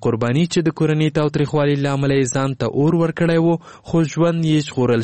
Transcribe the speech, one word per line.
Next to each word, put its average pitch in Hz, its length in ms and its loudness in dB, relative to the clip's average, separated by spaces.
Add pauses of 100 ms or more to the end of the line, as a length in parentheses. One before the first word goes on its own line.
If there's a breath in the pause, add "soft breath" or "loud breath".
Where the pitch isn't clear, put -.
قرباني 120 440 0
چې 180 160 0
د 165 40 2 (100)
کورنۍ 156 300 2 (100)
تاوتریخوالي 147 560 0
له 139 220 -2
امله 139 180 0
یې 135 180 2
ځان 135 260 -2
ته 123 60 -2
اور 147 300 0
ورکړی 165 420 0
و، 165 120 2 (380 loud breath)
خو 170 160 -2
ژوند 165 420 0
یې 156 220 2
ژغورل 120 360 0